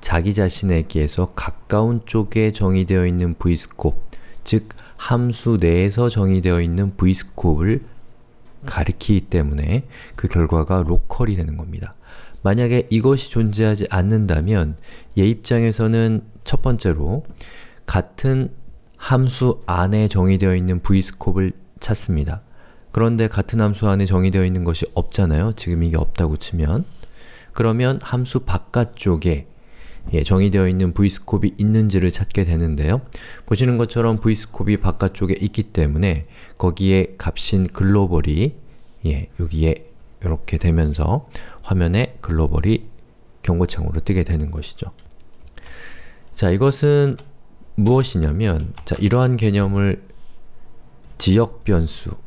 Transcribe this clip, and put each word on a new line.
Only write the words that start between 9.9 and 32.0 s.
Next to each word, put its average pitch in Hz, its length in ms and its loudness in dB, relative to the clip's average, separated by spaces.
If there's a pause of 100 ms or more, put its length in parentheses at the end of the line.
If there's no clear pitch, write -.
그 - 120 -4
결과가 85 580 2
로컬이 98 500 2
되는 76 200 -4
겁니다. - 380 -10 (480)
만약에 120 480 2
이것이 123 400 2
존재하지 107 600 0
않는다면 92 840 2 (420)
얘 95 60 6
입장에서는 113 1000 2 (180)
첫 - 200 2
번째로 98 640 0 (640)
같은 131 680 -2 (440)
함수 127 720 0
안에 95 420 2
정의되어 95 480 2
있는 90 240 0
V스코프를 95 720 2 (260)
찾습니다. 80 640 -2 (480)
그런데 113 380 2
같은 107 320 0
함수 104 280 2
안에 98 180 4
정의되어 92 380 2
있는 92 200 0
것이 85 300 -2
없잖아요. 90 580 0
지금 85 320 -2
이게 82 120 0
없다고 76 400 0
치면. 82 480 -2 (680)
그러면 117 500 0
함수 123 380 -2
바깥쪽에, 87 1040 0 (680)
예, 78 80 2
정의되어 95 460 4
있는 92 240 2
V스코프이 101 680 0
있는지를 104 520 2